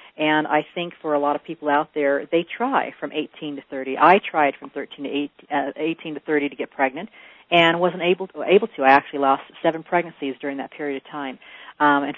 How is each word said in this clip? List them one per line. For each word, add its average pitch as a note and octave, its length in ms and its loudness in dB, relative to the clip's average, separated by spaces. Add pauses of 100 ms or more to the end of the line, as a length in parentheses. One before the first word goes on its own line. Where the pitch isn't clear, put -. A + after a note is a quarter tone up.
(180)
And D#3 280 0
I D3+ 280 0
think F3 260 -8
for D#3 140 -2
a C#3+ 40 2
lot C#3+ 180 0
of C#3+ 60 -8
people D3 280 -6
out D3 240 2
there, C#3+ 360 0
they E3+ 140 0
try A#3+ 560 -4
from D3 120 -8
eighteen D3+ 440 -8
to C3+ 140 -14
thirty. C3 280 -8
I E3+ 200 6
tried D3 420 0
from C#3 80 -18
thirteen C#3 380 -12
to C3 40 -8
eight, C#3+ 220 -6 (180)
uh, C#3+ 260 -4
eighteen D#3+ 380 -6
to C#3+ 60 -12
thirty C#3+ 300 -2
to C3+ 40 -16
get A#2 160 -8
pregnant C#3 380 -4 (420)
and E3+ 300 4
wasn't F3 220 0
able F3+ 260 0
to, D3+ 140 -10
able G3+ 340 4
to. C#3+ 80 -2
I C3+ 60 8
actually C#3 300 4
lost C3+ 220 2 (200)
seven D#3+ 200 0
pregnancies E3 560 -4
during C#3 200 -8
that A#2+ 120 -10
period C#3+ 320 -8
of - 80 -20
time, C#3 280 -10 (420)
um, C#3+ 240 4
and C#3+ 120 -6